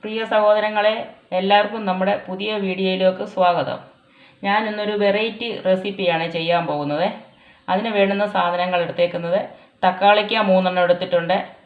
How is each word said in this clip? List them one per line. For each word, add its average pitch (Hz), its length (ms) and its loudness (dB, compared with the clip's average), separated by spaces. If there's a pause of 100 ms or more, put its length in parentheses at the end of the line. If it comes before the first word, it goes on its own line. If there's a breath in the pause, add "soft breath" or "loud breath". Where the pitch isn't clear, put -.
പ്രിയ 214 160 -6 (120)
സഹോദരങ്ങളെ, 214 640 2 (440)
എല്ലാവർക്കും 208 500 2
നമ്മുടെ 190 240 -2 (160)
പുതിയ 196 240 -6 (140)
വീഡിയോയിലേക്ക് 185 640 0
സ്വാഗതം. 175 480 0 (680 soft breath)
ഞാൻ 202 140 2 (100)
ഇന്നൊരു 208 320 -4
വെറൈറ്റി 220 480 0 (160)
റെസിപ്പിയാണ് 185 600 0 (100)
ചെയ്യാൻ 170 340 0
പോകുന്നത്. 147 380 -2 (640 soft breath)
അതിന് 214 260 0
വേണ്ടുന്ന 196 280 2 (100)
സാധനങ്ങൾ 180 500 0
എടുത്തേക്കുന്നത് 175 540 -2 (440 loud breath)
തക്കാളിക്ക 202 680 4
മൂന്നെണ്ണം 185 360 4
എടുത്തിട്ടുണ്ട് 175 500 2 (300)